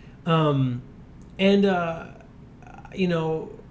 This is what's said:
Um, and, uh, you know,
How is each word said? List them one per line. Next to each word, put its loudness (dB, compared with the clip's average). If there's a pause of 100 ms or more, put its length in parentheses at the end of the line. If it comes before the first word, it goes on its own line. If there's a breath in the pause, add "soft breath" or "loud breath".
(260 loud breath)
Um, 2 (560)
and, 4
uh, -2 (880)
you 0
know, -2 (200)